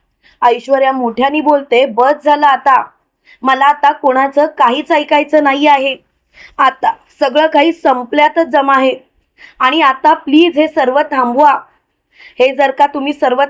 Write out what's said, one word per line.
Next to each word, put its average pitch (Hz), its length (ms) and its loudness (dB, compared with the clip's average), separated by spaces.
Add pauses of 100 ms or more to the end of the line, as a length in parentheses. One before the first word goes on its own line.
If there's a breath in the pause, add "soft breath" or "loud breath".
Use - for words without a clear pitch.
(420 soft breath)
ऐश्वर्या 262 500 0
मोठ्याने 262 500 -4
बोलते, 277 440 0
"बस 240 280 0 (120)
झालं 294 200 2
आता, 262 380 0 (580 soft breath)
मला 262 240 0
आता 294 260 0
कोणाचं 277 540 -2
काहीच 285 460 -2
ऐकायचं 302 520 0
नाही 285 240 0
आहे. 269 300 0 (600 loud breath)
आता 262 360 -2 (260)
सगळं 294 280 0
काही 320 240 0
संपल्यातच 302 760 -2
जमा 277 280 0
आहे 262 200 0 (640 loud breath)
आणि 277 220 0
आता 285 320 2
प्लीज 311 440 0
हे 311 100 2
सर्व 285 340 -2 (100)
थांबवा. 262 400 2 (880 loud breath)
हे 262 160 0
जर 269 160 0
का 285 140 0
तुम्ही 285 280 -4
सर्व 269 360 -2